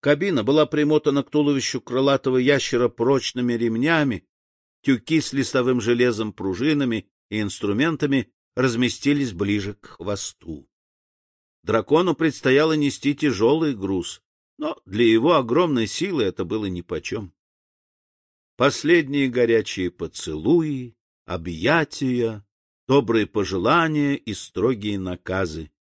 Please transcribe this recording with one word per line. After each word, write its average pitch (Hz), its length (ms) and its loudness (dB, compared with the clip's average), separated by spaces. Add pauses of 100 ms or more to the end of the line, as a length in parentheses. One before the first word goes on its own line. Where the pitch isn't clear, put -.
Кабина 147 420 0
была 147 240 4
примотана 147 560 2
к - 80 -10
туловищу 143 500 0
крылатого 131 580 0
ящера 127 500 2
прочными 123 640 0
ремнями, 120 760 0 (560)
тюки 135 380 0
с - 120 -6
листовым 127 480 0
железом, 113 520 0
пружинами 117 760 -2 (200)
и 107 120 -4
инструментами 131 920 -2 (240)
разместились 127 760 0
ближе 101 420 -2
к - 120 -20
хвосту. 85 800 -10 (960)
Дракону 143 540 2
предстояло 151 560 2
нести 143 420 0
тяжёлый 139 600 2
груз, 95 440 -4 (380)
но - 260 -8
для 104 220 0
его 113 300 6
огромной 131 500 2
силы 160 380 -2
это 92 200 -2
было 104 220 -4
нипочём. 90 680 -8 (1200)
Последние 143 720 2
горячие 113 640 0
поцелуи, 123 1040 -2 (280)
объятия, 113 1200 -2 (440)
добрые 113 380 2
пожелания 139 920 0
и - 180 -10
строгие 104 640 -4
наказы. 90 720 -6 (120)